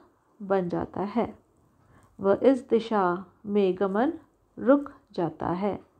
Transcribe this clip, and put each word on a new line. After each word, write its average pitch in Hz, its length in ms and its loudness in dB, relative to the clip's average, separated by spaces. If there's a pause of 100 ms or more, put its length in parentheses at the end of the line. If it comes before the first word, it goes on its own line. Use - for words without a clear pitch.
(420)
बन 190 260 0
जाता 170 320 -6
है 208 380 -4 (840)
व 196 120 4
इस 254 360 2
दिशा 196 560 0 (220)
में 202 320 0
गमन 208 340 0 (460)
रुक 285 340 2 (200)
जाता 165 360 -4
है। 185 320 -4 (200)